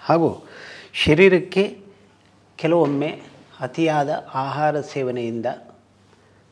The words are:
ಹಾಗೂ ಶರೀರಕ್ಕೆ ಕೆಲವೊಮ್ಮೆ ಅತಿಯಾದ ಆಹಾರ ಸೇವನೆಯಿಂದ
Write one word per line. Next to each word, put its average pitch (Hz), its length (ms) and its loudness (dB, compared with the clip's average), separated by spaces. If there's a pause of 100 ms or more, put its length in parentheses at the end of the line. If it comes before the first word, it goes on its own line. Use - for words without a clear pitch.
ಹಾಗೂ 147 480 0 (440)
ಶರೀರಕ್ಕೆ 185 880 4 (800)
ಕೆಲವೊಮ್ಮೆ 156 720 0 (300)
ಅತಿಯಾದ 151 640 -2 (100)
ಆಹಾರ 143 460 -2
ಸೇವನೆಯಿಂದ 123 680 -6 (1040)